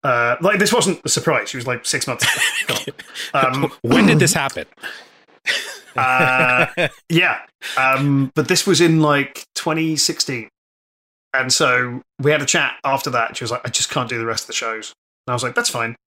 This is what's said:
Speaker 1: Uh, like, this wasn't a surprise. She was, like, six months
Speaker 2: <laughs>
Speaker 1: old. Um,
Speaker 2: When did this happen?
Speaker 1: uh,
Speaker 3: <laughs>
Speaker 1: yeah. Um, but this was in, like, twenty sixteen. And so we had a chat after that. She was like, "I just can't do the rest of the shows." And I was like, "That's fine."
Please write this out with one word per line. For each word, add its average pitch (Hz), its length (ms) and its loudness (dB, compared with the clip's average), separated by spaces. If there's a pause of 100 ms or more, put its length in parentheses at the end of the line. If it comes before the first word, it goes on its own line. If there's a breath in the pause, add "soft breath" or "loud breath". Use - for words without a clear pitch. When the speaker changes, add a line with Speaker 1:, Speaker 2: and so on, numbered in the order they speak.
Speaker 1:
Uh, 120 380 2
like, 196 180 2
this 202 140 2
wasn't 196 320 0
a 139 40 -4
surprise. 131 400 0
She - 60 -10
was, 123 100 -8
like, 123 200 -4
six - 220 -2
months 123 180 -4
Speaker 2:
<laughs> - 440 -2
Speaker 1:
old. - 200 -4 (440 loud breath)
Um, 135 380 2 (120)
Speaker 2:
When 131 240 4
did 156 120 6
this 160 140 4
happen? 139 320 -2 (1300 loud breath)
Speaker 1:
uh, 127 720 2 (100)
Speaker 3:
<laughs> - 340 -4
Speaker 1:
yeah. 170 300 2 (380 loud breath)
Um, 135 580 2
but 139 120 0
this - 180 2
was 170 160 4
in, 160 200 6
like, 143 440 0 (100)
twenty 160 400 -2
sixteen. 131 540 -2 (840)
And 127 200 0
so 123 480 0 (180)
we 143 120 4
had 151 100 2
a 139 40 -6
chat 143 380 0
after 135 280 0
that. 113 260 -2
She - 60 -8
was 113 80 -4
like, 123 120 -4
"I 123 60 -6
just - 200 -4
can't 127 200 -2
do 123 80 -4
the 113 80 -4
rest 110 180 -4
of - 40 -18
the 113 60 -12
shows." 113 400 -6 (340)
And 127 40 -4
I - 20 0
was 123 100 -2
like, 123 120 -4
"That's 233 140 0
fine." 117 260 -4 (100)